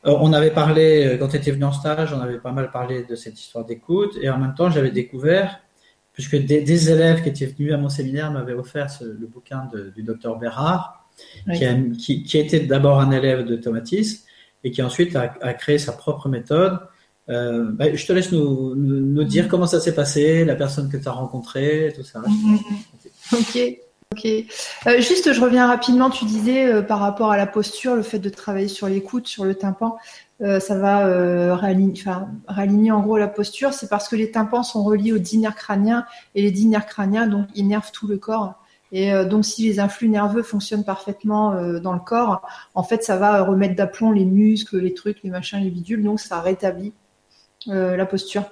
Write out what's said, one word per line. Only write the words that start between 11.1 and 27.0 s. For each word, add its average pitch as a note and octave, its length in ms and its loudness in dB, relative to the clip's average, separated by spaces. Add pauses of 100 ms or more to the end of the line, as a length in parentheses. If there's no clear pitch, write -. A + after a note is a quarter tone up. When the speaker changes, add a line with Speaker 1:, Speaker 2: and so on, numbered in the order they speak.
Speaker 2:
Oui. F3 100 -2
Speaker 1:
qui C3+ 80 2
a, B2 80 2 (240)
qui, - 260 -4
qui - 140 0
était D3+ 220 2
d'abord C#3 400 4
un C3+ 100 4
élève C3 340 2
de A#2 120 -2
Tomatis, A#2+ 720 -4 (380)
et B2+ 60 -4
qui B2+ 140 -4
ensuite E3+ 320 0
a, A#2+ 260 -2
a B2 140 -4
créé D3 240 2
sa C#3+ 140 -6
propre - 360 -6
méthode. E3 500 0 (480)
Euh, A#2 440 -2
bah, C#3 200 2
je D3 140 -6
te F#3 80 0
laisse F#3 180 0
nous, C3+ 440 0
nous, C#3 260 0
nous C#3+ 220 0
dire D#3 220 2
Speaker 2:
Mm. - 20 -4
Speaker 1:
comment F3+ 180 2
ça E3+ 140 2
s'est E3 160 -2
passé, D3+ 500 2
la D3 100 0
personne C#3 340 -4
que C#3 80 -6
tu C#3 100 -8
as B2+ 40 -6
rencontrée, C3+ 840 -4
tout C3+ 80 -16
ça. - 160 -16
Speaker 2:
Mm, A2 60 -8
mm, G#3+ 280 4
mm. - 840 -4
Ok. B3 400 0 (340)
Ok. G#3+ 120 -10 (600)
Euh, A#3+ 160 6
juste, E4+ 320 4
je A#3 80 4
reviens B3 260 6
rapidement. B3 440 4
Tu B3 140 -6
disais, A#3 420 2
euh, G#3+ 160 4
par G#3 160 -2
rapport G3+ 320 0